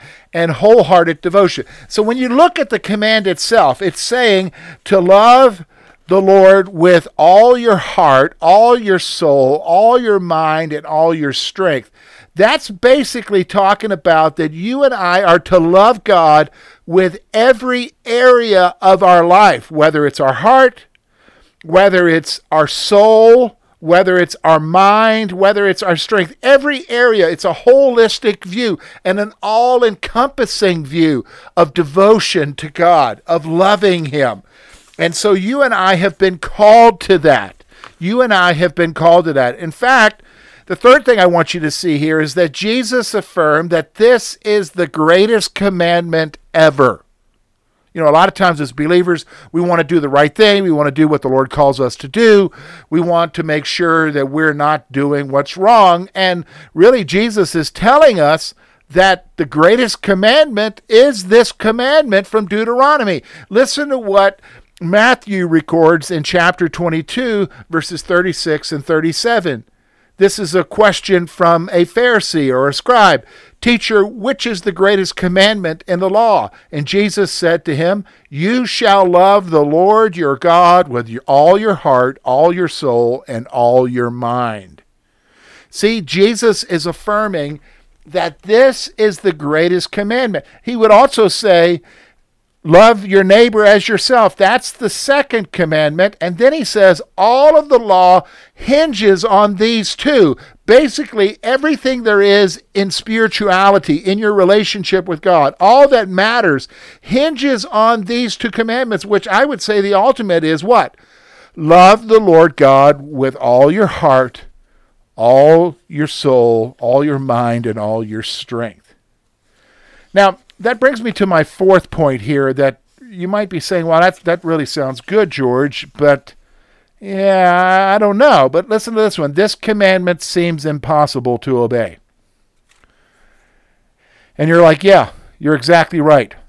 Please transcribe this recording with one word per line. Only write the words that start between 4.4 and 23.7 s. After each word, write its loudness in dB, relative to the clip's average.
to 0
love 4
the 2
Lord 4
with 2
all 6
your 0
heart, 0
all 4
your -2
soul, -2
all 2
your -2
mind, -4
and -8
all -2
your -6
strength. -6
That's 0
basically -2
talking -2
about 0
that -6
you -6
and 2
I -2
are 4
to 0
love 2
God 2
with 0
every -2
area 2
of 2
our 4
life, 2
whether 0
it's -6
our 0
heart, 0
whether 2
it's -2
our 0
soul, 2